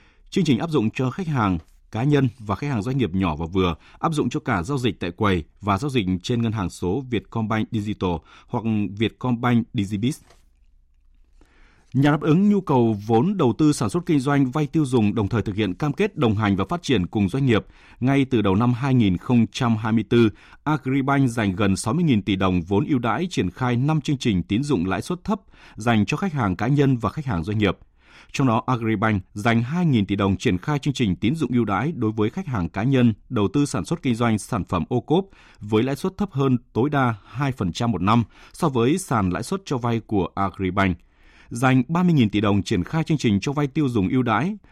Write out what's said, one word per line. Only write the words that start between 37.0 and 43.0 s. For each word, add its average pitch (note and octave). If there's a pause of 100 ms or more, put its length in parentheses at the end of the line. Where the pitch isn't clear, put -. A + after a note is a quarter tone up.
hai C3+
phần F#2+
trăm A#2
một F2
năm A2 (280)
so -
với C3
sàn G#2+
lãi F2+
suất G3
cho C3+
vay A#2
của G2
Agribank. F#2+ (520)
Dành C3
ba E3
mươi F3+
nghìn A#2+
tỷ G#2
đồng G2+
triển F2+
khai D#3+